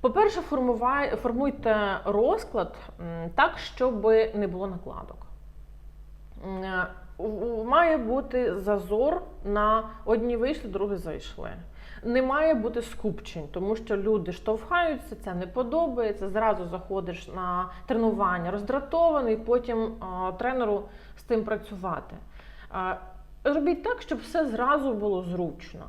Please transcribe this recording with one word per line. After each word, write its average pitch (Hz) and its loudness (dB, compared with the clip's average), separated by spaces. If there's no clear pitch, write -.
По-перше, 381 4
формувай-, 254 2
формуйте 233 2
розклад, 220 2
м, 170 -6
так, 330 4
щоб 240 -2
не 208 0
було 185 -4
накладок. - -10
М, 190 -6
е, 185 0
в-, 220 -4
в-, 220 -2
має 311 6
бути 247 0
зазор 208 2
на 214 4
одні 233 2
вийшли, 254 0
другі 196 -2
зайшли. - -8
Не 247 4
має 294 4
бути 233 0
скупчень, - -6
тому 196 -2
що 220 -2
люди 196 2
штовхаються, 285 -2
це 190 -8
не 180 -4
подобається, 240 0
зразу 196 2
заходиш 175 -6
на 180 -2
тренування 196 2
роздратований, 269 2
потім, 226 0
а, 185 -4
тренеру 220 0
з - -20
тим 220 2
працювати. 196 -4
А, 185 -2
робіть 294 4
так, 480 0
щоб 247 -4
все 320 0
зразу 262 2
було 202 0
зручно. 175 -6